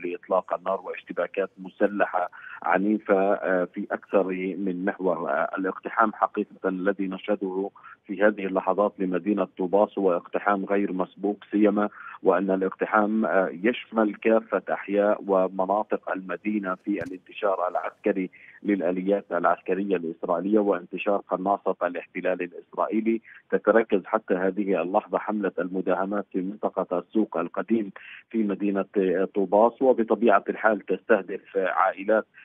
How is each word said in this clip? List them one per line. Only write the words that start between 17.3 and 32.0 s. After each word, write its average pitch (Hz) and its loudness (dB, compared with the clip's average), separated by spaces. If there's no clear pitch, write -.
العسكري 92 -4
للآليات 95 0
العسكرية 92 0
الإسرائيلية 87 0
وانتشار 98 0
قناصة 95 -2
الاحتلال 90 -4
الإسرائيلي. 90 -2
تتركز 104 4
حتى - -2
هذه 95 0
اللحظة 92 0
حملة 104 -2
المداهمات 92 -2
في 95 -2
منطقة 95 -4
السوق - -2
القديم 98 -2
في - -4
مدينة 98 -2
طوباس، 104 4
وبطبيعة 113 4
الحال 104 2
تستهدف 95 -2
عائلات، 95 2